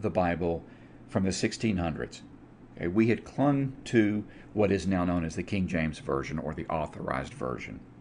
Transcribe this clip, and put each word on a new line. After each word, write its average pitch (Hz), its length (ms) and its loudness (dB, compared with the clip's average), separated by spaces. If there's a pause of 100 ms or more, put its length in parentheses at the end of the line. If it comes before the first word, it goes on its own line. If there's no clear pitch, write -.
the 104 100 0
Bible 85 520 2 (460)
from 98 160 0
the 92 80 2
sixteen 110 440 0
hundreds. 76 460 -4 (540)
Okay, - 100 -4
we 110 220 4
had 107 160 2
clung 139 500 0 (120)
to 104 380 4 (280)
what 101 180 4
is 95 160 2
now 92 180 2
known 87 200 2
as 80 100 -4
the 92 80 -4
King 92 240 0
James 80 320 0
Version 69 400 -2
or 76 160 -6
the 80 140 -8
Authorized 76 680 -4
Version. 57 460 -6 (200)